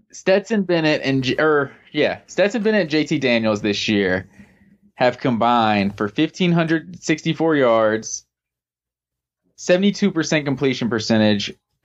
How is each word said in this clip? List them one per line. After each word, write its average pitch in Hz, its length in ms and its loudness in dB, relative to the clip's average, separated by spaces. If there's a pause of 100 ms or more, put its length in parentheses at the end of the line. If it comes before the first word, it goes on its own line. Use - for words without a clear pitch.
(120)
Stetson 202 500 -2
Bennett 160 400 0
and 135 220 -2
J-, 127 140 -2
or, 147 340 0 (200)
yeah, 113 340 -2
Stetson 202 360 0
Bennett 214 200 2
and 156 80 -6
J 156 140 0
T 151 140 -2
Daniels 113 420 0
this 104 280 -2
year 98 400 0 (680)
have 123 240 0
combined 110 760 0
for 104 120 -4
fifteen 160 440 -2
hundred 165 500 -2
sixty-four 160 540 -2
yards, 113 680 0 (1300)
seventy-two 196 560 2
percent 156 320 -2
completion 131 460 -2
percentage, 110 600 2 (320)